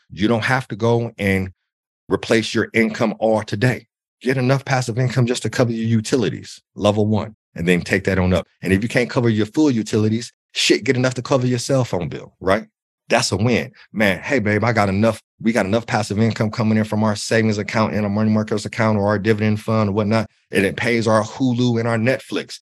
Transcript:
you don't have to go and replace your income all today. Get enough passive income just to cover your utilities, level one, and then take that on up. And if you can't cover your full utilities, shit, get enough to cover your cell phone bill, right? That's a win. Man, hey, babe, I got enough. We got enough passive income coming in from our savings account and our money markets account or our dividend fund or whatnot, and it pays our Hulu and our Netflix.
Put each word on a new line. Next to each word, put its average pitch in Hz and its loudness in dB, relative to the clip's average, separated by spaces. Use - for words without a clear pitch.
you 87 -2
don't 113 0
have 127 0
to 113 -10
go 117 0
and 95 0
replace 110 0
your 107 0
income 110 0
all 110 2
today. 110 -2
Get 131 0
enough 131 0
passive 127 -2
income 123 2
just 120 -4
to 107 -4
cover 120 2
your 113 -2
utilities, 110 0
level 104 2
one, 107 -2
and 85 -4
then 90 4
take 98 0
that 95 0
on 92 2
up. - 0
And 92 0
if 98 2
you 117 -4
can't 120 0
cover 120 0
your 107 2
full 156 2
utilities, 110 -2
shit, - 2
get 123 0
enough 127 0
to 127 -6
cover 127 0
your 123 0
cell 131 0
phone 87 -4
bill, - -14
right? 98 0
That's 117 2
a 92 0
win. 107 0
Man, 98 0
hey, 139 -2
babe, 104 0
I 117 0
got 101 2
enough. 104 0
We 113 0
got 110 0
enough 110 0
passive 104 -4
income 110 0
coming 110 0
in 107 0
from 107 -2
our 107 0
savings 110 0
account 107 -2
and 107 -2
our 104 -2
money 107 0
markets 107 -2
account 110 0
or 101 0
our 104 2
dividend 107 0
fund 110 0
or - 0
whatnot, 107 0
and 98 2
it 82 -2
pays 117 0
our 110 4
Hulu 123 0
and 117 -2
our 117 0
Netflix. - -4